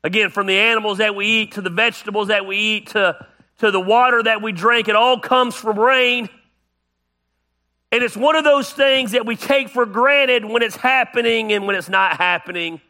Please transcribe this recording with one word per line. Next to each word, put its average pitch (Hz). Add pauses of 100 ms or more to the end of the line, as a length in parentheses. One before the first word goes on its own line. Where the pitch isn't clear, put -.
Again, 190
from 202
the 190
animals 214
that 214
we 202
eat, 220
to 202
the 185
vegetables 208
that 202
we 196
eat, 214
to, 190 (320)
to 214
the 190
water 233
that 220
we 220
drink, 214
it 214
all 240
comes 254
from 214
rain. 247 (1600)
And 240
it's 233
one 285
of 311
those 285
things 269
that 247
we 233
take 277
for 240
granted 247
when 226
it's 226
happening, 233
and 202
when 196
it's 180
not 190
happening 175 (100)